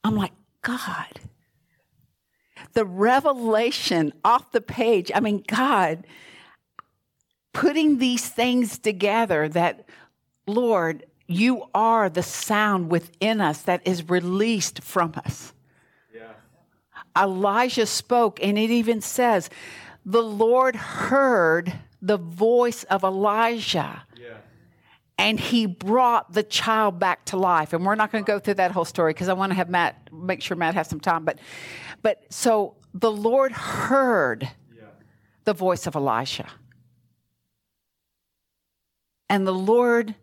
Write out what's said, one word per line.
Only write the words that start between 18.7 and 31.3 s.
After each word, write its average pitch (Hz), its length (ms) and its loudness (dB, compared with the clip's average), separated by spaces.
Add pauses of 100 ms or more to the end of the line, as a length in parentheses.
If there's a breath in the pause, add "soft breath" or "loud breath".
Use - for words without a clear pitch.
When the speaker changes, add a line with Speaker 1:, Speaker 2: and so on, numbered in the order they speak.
Speaker 1:
even 233 300 2
says, 226 480 0 (560 loud breath)
"The 226 180 2
Lord 226 540 2
heard 185 1040 0 (200)
the 196 180 0
voice 226 680 0
of 190 180 0
Elijah." 202 1000 -2 (100)
Speaker 2:
Yeah. 117 220 -18 (840 soft breath)
Speaker 1:
And 208 220 0
he 233 260 0
brought 220 680 0
the 208 80 2
child 214 560 0
back 180 260 -2
to 190 140 -6
life. 170 340 2
And 170 140 -2
we're 208 80 2
not 214 180 0
gonna 214 100 -4
go 208 160 0
through 196 160 -2
that 185 180 2
whole 180 120 0
story 160 300 0
'cause 185 160 -4
I - 20 2
wanna 190 220 0
have 175 160 -2
Matt, 175 420 -2
make 185 300 -6
sure 175 140 -6
Matt 170 180 -2
has 170 140 -2
some 156 120 -8
time. 165 240 0
But, 156 140 -2 (640 loud breath)